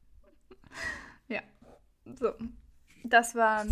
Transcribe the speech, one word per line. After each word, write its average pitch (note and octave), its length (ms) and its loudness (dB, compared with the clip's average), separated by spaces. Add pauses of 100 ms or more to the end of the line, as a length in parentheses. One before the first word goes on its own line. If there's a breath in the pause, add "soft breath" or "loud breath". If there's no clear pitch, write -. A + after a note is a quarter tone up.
(1300 loud breath)
Ja, A3 120 -4 (760)
so. G3 140 0 (720)
Das A#3 300 4
war A3 380 2